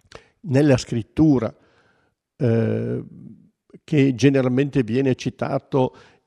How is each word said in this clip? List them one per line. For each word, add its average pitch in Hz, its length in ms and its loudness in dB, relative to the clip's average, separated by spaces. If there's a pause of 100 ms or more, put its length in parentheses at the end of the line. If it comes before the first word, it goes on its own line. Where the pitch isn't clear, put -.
(400)
nella 139 360 2
Scrittura, 120 800 0 (840)
eh, 113 680 -2 (800)
che 139 320 2
generalmente 131 680 0
viene 123 320 0
citato - 800 -4 (300)